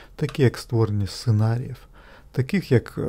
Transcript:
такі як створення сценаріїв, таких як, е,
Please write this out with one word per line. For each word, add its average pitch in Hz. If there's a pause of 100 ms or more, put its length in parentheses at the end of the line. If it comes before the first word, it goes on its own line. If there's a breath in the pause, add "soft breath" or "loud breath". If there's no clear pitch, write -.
(160 loud breath)
такі 147
як 120
створення 104
сценаріїв, 113 (560 loud breath)
таких 135
як, -
е, -